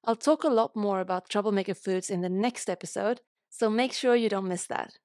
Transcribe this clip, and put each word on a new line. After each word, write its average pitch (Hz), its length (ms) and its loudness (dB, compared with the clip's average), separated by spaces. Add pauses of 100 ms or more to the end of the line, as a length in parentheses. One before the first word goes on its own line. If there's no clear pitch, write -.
I'll 226 60 2
talk 294 300 2
a 330 40 4
lot 226 280 2
more 202 240 0
about 185 280 -4
troublemaker 202 460 0
foods 185 360 -4
in 185 100 -2
the 180 80 -2
next 208 420 -2
episode, 196 520 -4 (280)
so - 180 -2
make 240 240 0
sure 247 220 2
you 233 140 2
don't 196 180 -2
miss 180 220 -4
that. - 360 -8